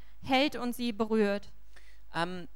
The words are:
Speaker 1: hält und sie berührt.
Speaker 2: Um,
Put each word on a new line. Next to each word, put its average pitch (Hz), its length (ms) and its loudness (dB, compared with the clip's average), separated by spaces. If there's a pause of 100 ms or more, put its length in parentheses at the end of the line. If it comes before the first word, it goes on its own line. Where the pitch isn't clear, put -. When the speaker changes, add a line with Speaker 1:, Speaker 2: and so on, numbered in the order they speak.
(220)
Speaker 1:
hält 269 360 4
und 240 180 -2
sie 240 160 0
berührt. 208 640 2 (600)
Speaker 2:
Um, 175 420 -2